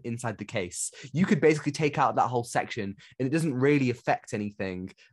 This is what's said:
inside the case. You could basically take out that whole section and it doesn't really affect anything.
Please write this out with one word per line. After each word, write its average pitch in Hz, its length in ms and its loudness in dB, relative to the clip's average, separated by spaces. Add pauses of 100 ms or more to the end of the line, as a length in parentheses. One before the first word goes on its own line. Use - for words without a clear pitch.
inside 117 340 -6
the 107 60 -10
case. 95 460 -4 (220)
You 165 140 2
could 160 140 2
basically 156 320 4
take 151 240 0
out 123 200 2
that 117 120 4
whole 123 160 0
section 104 520 -4 (220)
and 131 80 0
it 127 60 -2
doesn't 156 220 0
really 135 360 4
affect - 440 -4
anything. 95 560 -6 (220)